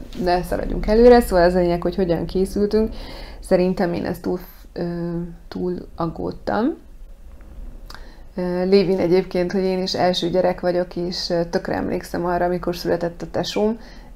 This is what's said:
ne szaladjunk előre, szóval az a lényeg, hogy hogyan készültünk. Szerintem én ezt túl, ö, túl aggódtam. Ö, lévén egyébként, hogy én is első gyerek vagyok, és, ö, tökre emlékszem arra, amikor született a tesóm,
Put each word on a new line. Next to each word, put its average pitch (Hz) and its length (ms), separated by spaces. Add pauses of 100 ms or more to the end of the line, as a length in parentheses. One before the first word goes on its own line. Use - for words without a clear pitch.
(240)
ne 175 200
szaladjunk - 440
előre, 240 340
szóval 185 240
az 180 80
a 185 60
lényeg, 170 220
hogy 175 140
hogyan 170 300
készültünk. 202 680 (460)
Szerintem 185 540
én - 120
ezt 175 160
túl, 180 180 (340)
ö, 180 100 (640)
túl 180 480
aggódtam. 180 840 (1600)
Ö, 180 300
lévén 190 340
egyébként, 180 520
hogy 190 120
én 185 180
is 185 120
első 180 360
gyerek 180 300
vagyok, 180 360
és, 175 340
ö, 170 160
tökre 185 300
emlékszem 180 500
arra, 175 200
amikor 175 300
született 170 460
a 165 100
tesóm, 214 480 (360)